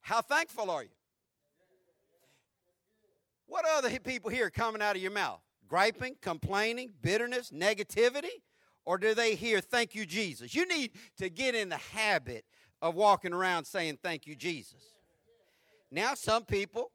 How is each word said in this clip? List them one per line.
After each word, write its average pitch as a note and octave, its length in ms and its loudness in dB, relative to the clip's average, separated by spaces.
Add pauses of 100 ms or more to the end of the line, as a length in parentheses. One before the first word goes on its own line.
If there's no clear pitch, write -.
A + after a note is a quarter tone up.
How A3+ 200 0
thankful C#4+ 500 0
are D3 140 -2
you? E2+ 100 -20 (2500)
What D#4+ 200 -2
other D4 220 4
he-, A#3+ 100 -2
people A#3 320 -6
hear A3+ 200 0
coming A3 300 -2
out G#3 140 2
of F#3 80 -4
your F#3 80 -2
mouth? D#3+ 320 -2 (240)
Griping, A3 540 2
complaining, G#3+ 800 -2
bitterness, A#3+ 500 0
negativity? A3 920 0 (420)
Or F3 140 0
do A3 160 2
they A3+ 200 2
hear, G3+ 260 2
"Thank A#3+ 340 0
you, G#3+ 120 -6
Jesus"? D3 480 -6
You E4+ 120 2
need D#4 260 -2 (240)
to F#3+ 140 -4
get B3 240 -2
in G#3 160 -2
the D3+ 80 -4
habit D#3+ 680 -2 (360)
of E3 140 0
walking F#3 380 4
around F3+ 320 0
saying, D#3+ 380 -4
"Thank E3 240 -6
you, D3+ 100 -14
Jesus." D3 580 -8 (960)
Now, G#3 220 -2
some A3+ 320 0
people G3+ 500 -4